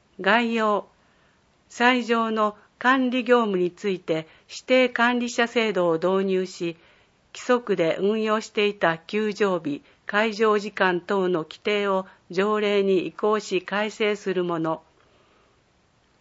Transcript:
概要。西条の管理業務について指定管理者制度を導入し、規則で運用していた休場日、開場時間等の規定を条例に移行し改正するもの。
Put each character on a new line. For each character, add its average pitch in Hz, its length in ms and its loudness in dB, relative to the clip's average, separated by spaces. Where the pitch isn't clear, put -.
概 226 340 2
要。 214 360 0
西 247 340 2
条 226 260 0
の 214 280 0
管 254 320 2
理 247 140 -2
業 240 200 4
務 202 140 0
に 180 140 0
つ 190 160 -8
い 185 140 -2
て 160 260 -4
指 - 140 -16
定 254 260 4
管 240 280 2
理 240 120 -2
者 240 180 0
制 226 240 0
度 180 160 2
を 165 60 4
導 185 320 0
入 185 200 0
し、 175 300 -8
規 - 60 -16
則 240 380 0
で 165 240 2
運 214 200 0
用 214 200 0
し - 80 -12
て 208 180 0
い 202 80 -2
た 165 220 0
休 214 340 -4
場 196 300 0
日、 143 200 -6
開 214 280 0
場 214 260 2
時 202 140 -10
間 185 260 2
等 185 300 0
の 165 140 0
規 - 140 -18
定 208 300 -2
を 190 180 0
条 208 280 0
例 202 240 2
に 190 240 2
移 160 60 -12
行 214 260 0
し 190 220 -4
改 208 300 -4
正 208 260 -2
す 190 160 -4
る 180 100 -2
も 170 160 -2
の。 160 240 -4